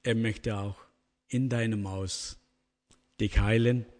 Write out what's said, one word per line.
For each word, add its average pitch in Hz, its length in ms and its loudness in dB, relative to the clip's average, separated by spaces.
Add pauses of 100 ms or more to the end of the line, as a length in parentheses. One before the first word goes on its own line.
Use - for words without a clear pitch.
Er 120 120 0
möchte 110 440 -2
auch 101 180 -6 (520)
in 131 200 0
deinem 113 400 -2
Haus 95 500 -8 (800)
dich 107 200 2
heilen 117 480 4 (140)